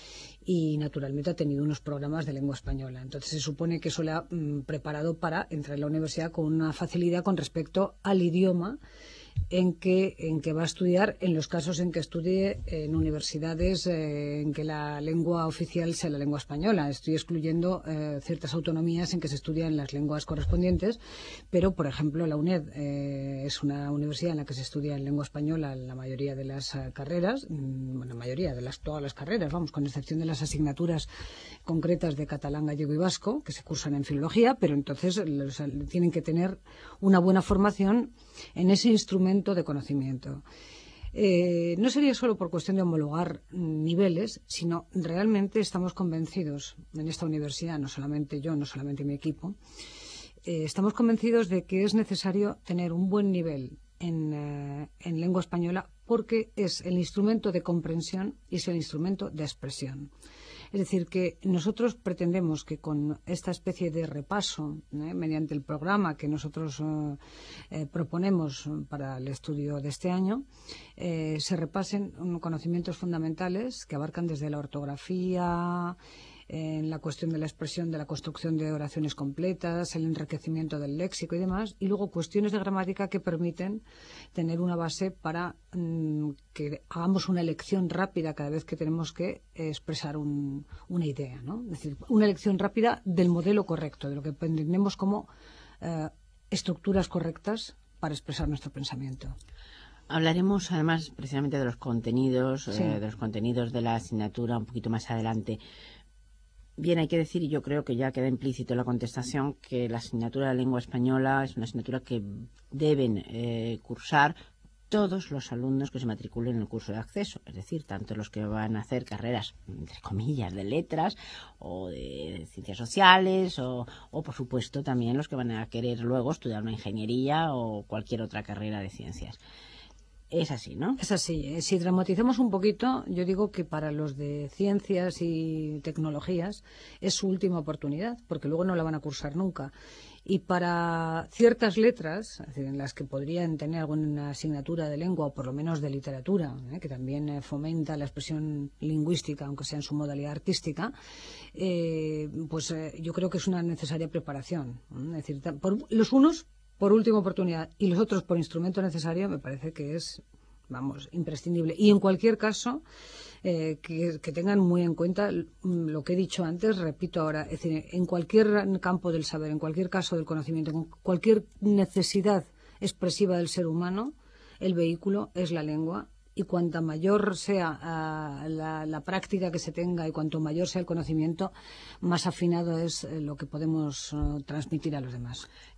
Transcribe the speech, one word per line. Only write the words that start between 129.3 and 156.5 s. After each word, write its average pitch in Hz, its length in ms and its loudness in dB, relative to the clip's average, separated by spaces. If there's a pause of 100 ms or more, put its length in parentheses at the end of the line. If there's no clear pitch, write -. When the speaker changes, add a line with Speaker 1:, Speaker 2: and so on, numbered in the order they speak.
Speaker 2:
Es 160 220 0
así, - 260 -8
¿no? 196 220 -2
Speaker 1:
Es 202 140 -2
así. 165 340 -2
Eh, 156 140 -4
si 185 180 2
dramatizamos 185 600 2
un 247 100 4
poquito, 214 580 0
yo 180 200 -2
digo 190 240 2
que 165 160 -4
para 151 260 -4
los 147 240 -4
de 147 320 -6
ciencias 190 720 0
y 160 640 -2
tecnologías 165 800 -2 (380)
es 190 100 2
su - 160 0
última 185 300 2
oportunidad, 156 580 -4 (120)
porque 156 200 -4
luego 160 160 2
no 185 100 2
la 170 80 2
van 160 120 0
a 151 60 -2
cursar 143 360 -6
nunca. 170 380 -2 (500)
Y 190 140 2
para 170 920 0
ciertas 233 440 6
letras, 220 640 2
es - 60 -10
decir, 139 180 -6
en 139 140 -4
las 135 160 -6
que 147 100 -6
podrían 156 540 -2
tener 156 220 -2
alguna 151 500 -2
asignatura 151 580 -2
de 147 80 -4
lengua 160 300 0
o 143 80 -4
por 135 100 -6
lo 131 80 -4
menos 151 300 -2
de 147 80 -2
literatura, 139 680 -2 (160)
¿eh? 175 80 -8
que 156 80 -8
también, 135 400 -4
eh, 143 140 -4
fomenta 156 560 -2
la 143 80 -4
expresión 147 640 -4 (100)
lingüística, 151 640 0
aunque 139 200 -6
sea - 160 -6
en - 20 -6
su 147 120 -6
modalidad 143 380 -2
artística, 165 640 -2 (580)
eh, 160 800 -2 (180)
pues, 156 220 -4
eh, 156 300 -6
yo 165 120 -4
creo 180 160 0
que 175 100 0
es - 80 0
una 180 160 2
necesaria 160 460 -2
preparación, 135 720 -4 (120)
¿eh? - 40 -10 (140)
Es - 20 -8
decir, 151 300 -6
ta-, 170 120 -4
por, 190 220 2 (160)
los 226 200 6
unos 285 340 8 (320)